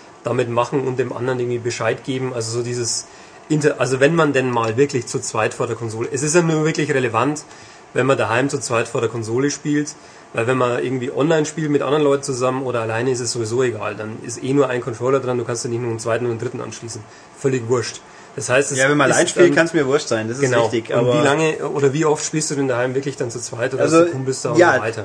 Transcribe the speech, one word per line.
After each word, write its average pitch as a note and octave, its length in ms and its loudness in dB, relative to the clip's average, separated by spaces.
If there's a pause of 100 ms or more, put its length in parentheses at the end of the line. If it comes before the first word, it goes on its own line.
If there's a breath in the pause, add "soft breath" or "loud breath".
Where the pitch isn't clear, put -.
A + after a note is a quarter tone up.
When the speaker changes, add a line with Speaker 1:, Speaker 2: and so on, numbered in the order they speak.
(220 loud breath)
Speaker 1:
damit A#2+ 260 0
machen A#2+ 380 0
und B2+ 140 -2
dem B2 120 -2
anderen B2 280 -2
irgendwie B2 180 -2
Bescheid A#2 460 -2
geben. C3 300 -4
Also A2+ 240 -4
so A#2+ 60 -2
dieses A#2+ 420 -4 (420 loud breath)
Inter-, D3+ 300 2
also B2+ 220 0
wenn D3 160 6
man D3+ 160 4
denn C3 180 2
mal A2+ 260 0
wirklich C3+ 300 2
zu B2+ 140 -4
zweit A2+ 340 -2
vor B2+ 140 -4
der A2+ 80 -4
Konsole, A2+ 340 -6
es C3 140 -4
ist D3+ 100 0
ja F3 80 6
nur D#3+ 220 2
wirklich D#3 280 0
relevant, B2+ 520 0 (500 loud breath)
wenn B2+ 120 2
man C3+ 120 4
daheim A#2 300 2
zu C#3+ 100 -2
zweit A#2 300 -2
vor C3 120 -4
der A2+ 100 0
Konsole A#2+ 420 -2
spielt, D3 420 -2 (380 loud breath)
weil A#2 160 -2
wenn C3 100 2
man B2 240 2
irgendwie C3 300 -4
online D3+ 320 2
spielt D3+ 260 -4
mit C#3+ 120 2
anderen D3+ 200 2
Leuten C#3 220 2
zusammen B2+ 400 -2
oder A#2+ 160 -2
alleine, A2+ 320 -2
ist A#2+ 80 -2
es A#2 120 -4
sowieso A#2 300 -2
egal, G#2 320 -2
dann G#2+ 320 -10
ist A#2+ 160 -10
eh C3 120 -2
nur C#3 160 4
ein B2 100 -2
Controller B2 400 -2
dran, B2 180 -2
du A#2 60 -4
kannst A#2+ 200 -4
ja B2 60 -4
nicht A#2 120 -4
nur A#2+ 80 -4
einen A2+ 100 -4
zweiten A#2 240 -2
und A#2+ 80 -2
einen A2+ 80 -6
dritten A#2+ 200 -6
anschließen. A#2 400 -12 (380 loud breath)
Völlig B2+ 300 0
wurscht. A#2+ 320 -2 (340 loud breath)
Das B2 140 -8
heißt, C#3+ 240 2
es C3 60 -4
Speaker 2:
Ja, C3+ 100 4
wenn D3 80 4
man C3+ 140 4
Speaker 1:
ist A#2 60 4
Speaker 2:
allein - 120 2
spielt, - 220 6
Speaker 1:
dann C#3+ 60 2
Speaker 2:
kann's E3 180 2
mir D3 120 2
wurscht C#3+ 220 0
sein, A2 200 0
das B2 100 -6
ist C#3+ 60 2
Speaker 1:
Genau. B2 180 2
Speaker 2:
richtig, A2+ 260 0
Speaker 1:
Und - 120 0
Speaker 2:
aber B2 200 4
Speaker 1:
wie - 20 2
lange D#3 340 2 (120)
oder C#3 240 2
wie D#3 140 0
oft D3+ 180 2
spielst - 260 -2
du D3+ 40 -2
denn C#3 140 0
daheim B2+ 260 0
wirklich C#3 240 -4
dann A#2+ 120 -4
zu A#2 120 -10
zweit A#2+ 320 -4
oder C3+ 80 0
Speaker 2:
Also, D3+ 160 6
Speaker 1:
hast E3+ 80 6
du E3+ 60 -2
Kumpels C3 280 -4
da B2+ 120 -2
und A#2+ 60 2
Speaker 2:
ja, E3 180 6
Speaker 1:
so B2 40 2
weiter? G#2+ 240 -4